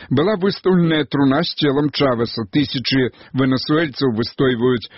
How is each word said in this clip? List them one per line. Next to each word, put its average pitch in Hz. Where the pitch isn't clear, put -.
была 160
выстаўленая 170
труна 143
з -
целам 147
Чавеса. 117
Тысячы 131
венесуэльцаў 135
выстойваюць 120